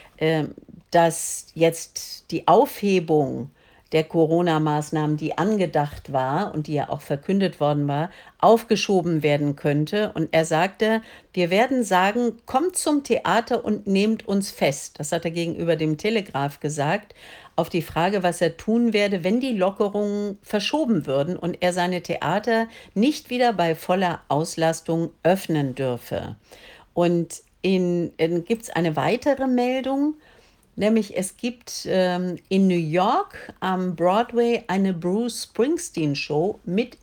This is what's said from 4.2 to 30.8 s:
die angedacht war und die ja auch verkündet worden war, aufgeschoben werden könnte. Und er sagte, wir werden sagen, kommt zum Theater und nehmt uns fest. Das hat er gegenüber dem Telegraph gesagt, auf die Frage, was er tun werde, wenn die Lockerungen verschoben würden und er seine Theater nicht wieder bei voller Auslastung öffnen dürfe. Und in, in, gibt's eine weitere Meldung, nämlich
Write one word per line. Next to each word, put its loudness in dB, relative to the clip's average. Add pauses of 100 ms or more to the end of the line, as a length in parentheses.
die -6
angedacht -2
war -2
und -4
die -6
ja -2
auch -6
verkündet -2
worden 2
war, -2 (300)
aufgeschoben 4
werden 2
könnte. 0
Und -4
er 4
sagte, 0 (300)
wir 0
werden 2
sagen, 2 (140)
kommt 0
zum 0
Theater 0
und -4
nehmt 0
uns -2
fest. -4
Das -6
hat -2
er -2
gegenüber -2
dem 0
Telegraph -4
gesagt, -4 (400)
auf 0
die -2
Frage, 0
was 0
er 0
tun 0
werde, 0
wenn 2
die -2
Lockerungen -2
verschoben 0
würden -2
und -6
er 2
seine -2
Theater -2 (260)
nicht 0
wieder 2
bei 0
voller 0
Auslastung 0 (120)
öffnen 2
dürfe. -6 (560)
Und 0 (220)
in, 0
in, 0
gibt's -4
eine -2
weitere 0
Meldung, 0 (640)
nämlich 0